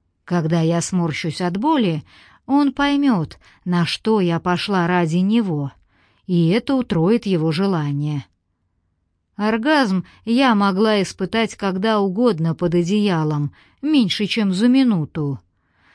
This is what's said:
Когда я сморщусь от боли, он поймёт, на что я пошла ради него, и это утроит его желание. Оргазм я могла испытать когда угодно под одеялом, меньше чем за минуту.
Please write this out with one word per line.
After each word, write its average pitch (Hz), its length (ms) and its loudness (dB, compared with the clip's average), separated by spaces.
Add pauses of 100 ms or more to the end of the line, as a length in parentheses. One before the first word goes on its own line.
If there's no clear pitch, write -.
(240)
Когда 170 380 0
я 165 200 2
сморщусь 170 600 -4
от 175 160 -4
боли, 220 460 0 (420)
он 277 280 2
поймёт, 285 680 0 (260)
на 175 200 0
что 220 360 0
я 170 180 0
пошла 180 480 -2
ради 175 300 0
него, 185 540 0 (540)
и 170 240 2
это 247 260 0
утроит 220 500 0
его 165 260 0
желание. 151 720 -2 (1120)
Оргазм 220 680 0 (180)
я 247 300 2
могла 202 480 2
испытать 208 540 -4
когда 202 440 -2
угодно 190 540 0
под 170 220 -2
одеялом, 165 800 0 (280)
меньше 247 460 0
чем 196 260 0
за 208 140 2
минуту. 170 720 0 (560)